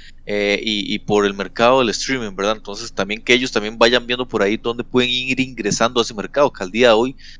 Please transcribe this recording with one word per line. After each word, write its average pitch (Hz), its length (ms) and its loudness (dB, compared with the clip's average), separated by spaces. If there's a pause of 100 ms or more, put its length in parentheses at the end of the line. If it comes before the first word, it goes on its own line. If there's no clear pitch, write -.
(240)
eh, 104 380 0
y, 107 320 -4
y 101 60 -4
por 104 260 2
el 98 80 0
mercado 117 460 2
del 120 80 2
streaming, 110 480 -4
¿verdad? 101 200 0
Entonces 107 360 -14
también 101 280 -4
que 123 140 4
ellos 127 160 0
también 110 260 -4
vayan 117 300 4
viendo 123 220 -4
por 110 120 -2
ahí 101 160 2
dónde 117 280 -6
pueden 123 260 0
ir 127 300 -4
ingresando 131 580 -2
a 113 60 2
ese 120 100 -8
mercado, 117 380 0
que - 100 -12
al 95 80 -6
día 117 180 4
de 113 60 8
hoy 127 220 2 (220)